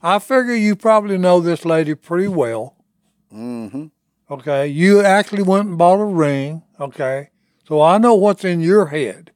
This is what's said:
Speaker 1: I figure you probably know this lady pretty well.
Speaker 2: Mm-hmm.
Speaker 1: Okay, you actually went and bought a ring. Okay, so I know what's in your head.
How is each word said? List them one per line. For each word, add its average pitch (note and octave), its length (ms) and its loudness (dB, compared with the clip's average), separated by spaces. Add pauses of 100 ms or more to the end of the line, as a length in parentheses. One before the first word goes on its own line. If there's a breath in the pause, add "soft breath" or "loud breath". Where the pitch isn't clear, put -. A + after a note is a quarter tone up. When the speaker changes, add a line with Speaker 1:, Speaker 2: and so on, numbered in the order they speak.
Speaker 1:
I F#3 160 0
figure B3 360 -2
you G#3+ 200 0
probably G#3 440 0
know F3+ 220 4
this E3+ 240 -4
lady D#3+ 300 -2
pretty F3 340 -6
well. A#2 460 -6 (580)
Speaker 2:
Mm-hmm. A#2 540 -14 (420)
Speaker 1:
Okay, C#3 380 -6
you F3+ 360 4
actually G3+ 400 0
went G3 260 0
and F3 100 -8
bought F3+ 220 4
a G#3+ 40 -2
ring. D3+ 580 -4 (180)
Okay, C#3 500 -8 (360)
so D3+ 140 -2
I E3+ 180 6
know A#3 160 4
what's G3 300 0
in F3 160 -2
your F3+ 260 2
head. C#3+ 500 -8